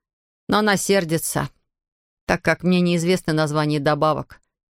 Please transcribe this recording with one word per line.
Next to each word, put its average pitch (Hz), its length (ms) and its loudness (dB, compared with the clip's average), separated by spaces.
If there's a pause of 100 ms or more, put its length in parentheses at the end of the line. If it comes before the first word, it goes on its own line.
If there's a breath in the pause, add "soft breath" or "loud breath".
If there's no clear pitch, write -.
(500)
Но 196 80 2
она 214 180 2
сердится, 165 720 -2 (800)
так 180 160 0
как 160 200 0
мне 180 200 2
неизвестно 175 500 0
название 151 480 0
добавок. 147 600 -2 (320)